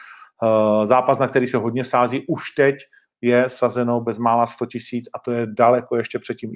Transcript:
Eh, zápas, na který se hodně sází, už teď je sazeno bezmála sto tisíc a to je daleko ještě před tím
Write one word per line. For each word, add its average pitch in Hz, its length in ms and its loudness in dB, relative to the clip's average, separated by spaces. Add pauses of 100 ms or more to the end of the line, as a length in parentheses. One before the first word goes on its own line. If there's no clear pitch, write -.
(440)
Eh, 107 440 2
zápas, 127 320 2
na 131 80 0
který 123 200 0
se 123 100 -2
hodně 117 280 -4
sází, 123 420 0
už - 240 -6
teď 139 240 2 (460)
je 123 280 2
sazeno 120 520 -2
bezmála 117 460 0
sto - 180 -8
tisíc 120 500 -10
a - 40 -12
to - 120 -8
je 120 160 -4
daleko 120 480 2
ještě 117 240 -4
před - 160 -10
tím 110 200 -12